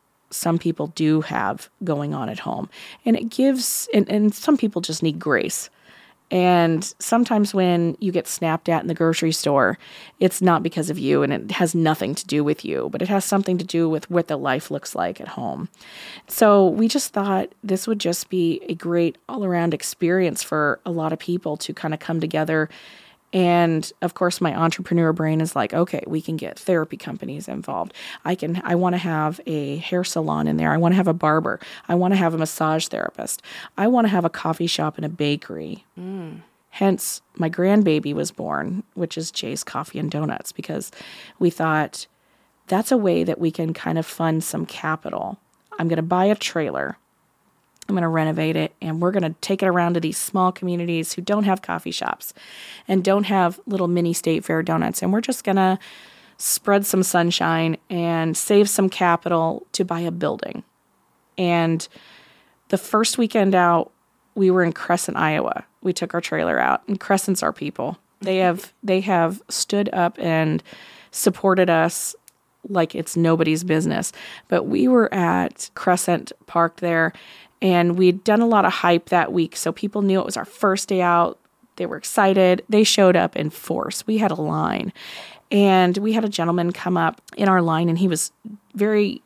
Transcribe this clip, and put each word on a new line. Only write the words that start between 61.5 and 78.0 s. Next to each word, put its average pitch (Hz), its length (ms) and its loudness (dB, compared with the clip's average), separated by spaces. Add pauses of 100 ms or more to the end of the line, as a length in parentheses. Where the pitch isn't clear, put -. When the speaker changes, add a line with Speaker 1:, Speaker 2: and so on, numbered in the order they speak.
Speaker 1:
the 190 100 0
first - 400 0
weekend 214 360 2
out, 175 380 4 (420)
we 190 160 4
were 180 140 4
in 165 80 2
Crescent, - 460 -2
Iowa. - 480 -2 (160)
We 185 100 0
took 175 220 -6
our 175 80 -2
trailer 85 360 -2
out, 64 300 2
and 202 100 -4
Crescent's 190 440 0
our 78 100 0
people. 147 460 -8 (240)
They 190 160 0
have, 185 340 0 (100)
they 190 200 0
have 185 480 0
stood - 420 -2
up 175 260 0
and 160 440 0 (480)
supported 185 580 2
us 165 480 0 (500)
like 175 280 0
it's - 200 -8
nobody's 165 480 2
business. 160 480 -2 (380)
But - 140 2
we - 260 2
were 247 240 4
at - 640 0
Crescent - 580 0 (140)
Park 170 340 0
there, 165 320 0 (500)
and 175 340 4
we'd 180 280 4